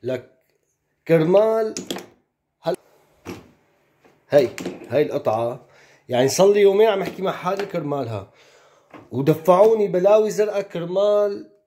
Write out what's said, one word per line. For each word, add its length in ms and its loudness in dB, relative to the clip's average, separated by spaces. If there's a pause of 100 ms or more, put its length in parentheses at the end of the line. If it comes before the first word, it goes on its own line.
لك 280 -8 (760)
كرمال 680 2 (840)
هل-، 140 -4 (1500)
هي، 200 4 (400)
هي 120 0
القطعة، 640 -4 (420)
يعني 180 0
صار 260 4
لي 80 4
يومين 260 4
عم 140 0
احكي 200 -8
مع 100 -4
حالي 340 -6
كرمالها، 680 -8 (800)
ودفعوني 760 2
بلاوي 420 2
زرقاء 320 -2
كرمال 880 -2 (160)